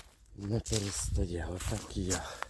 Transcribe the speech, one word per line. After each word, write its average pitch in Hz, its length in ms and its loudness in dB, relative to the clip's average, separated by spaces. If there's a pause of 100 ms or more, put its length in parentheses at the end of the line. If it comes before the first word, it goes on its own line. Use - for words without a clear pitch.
(360)
не 101 240 0
перестає. 98 920 2
Отак 98 480 -2
і 98 60 2
я. 92 200 2 (260)